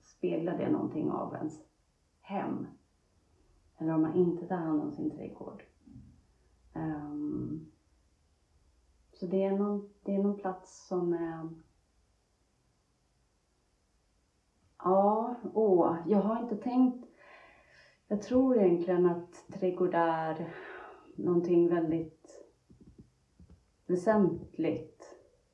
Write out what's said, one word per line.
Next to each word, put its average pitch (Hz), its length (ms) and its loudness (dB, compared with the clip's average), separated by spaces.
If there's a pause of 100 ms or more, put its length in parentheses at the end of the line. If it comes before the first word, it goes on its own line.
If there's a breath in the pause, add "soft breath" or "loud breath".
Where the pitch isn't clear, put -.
speglar - 560 -4
det - 120 -2
någonting - 420 0
av - 240 -6
ens - 260 -10 (600)
hem. - 460 -6 (1080)
Eller 160 160 -2
om 156 80 2
man 160 140 0
inte 175 320 2
tar 185 100 -2
hand 156 240 -2
om 147 100 -6
sin - 200 -6
trädgård. - 520 -14 (1120)
Ehm, 147 960 -6 (1400)
så - 140 -10
det 190 160 0
är 196 140 0
någon, 202 320 -2 (140)
det 196 120 -4
är 196 80 0
någon 202 140 0
plats - 500 -10
som 175 260 0
är... 165 360 -6 (3250)
Ja, 208 520 2 (180)
åh, 170 440 4 (100)
jag 196 140 4
har 226 200 0
inte 214 160 -6
tänkt 254 500 2 (1040 loud breath)
jag 208 100 -2
tror 254 360 4
egentligen 180 480 4
att - 480 -2
trädgård 180 420 0
är 160 600 0 (600 loud breath)
någonting 170 540 4
väldigt 165 760 -2 (1400)
väsentligt - 1300 0 (380)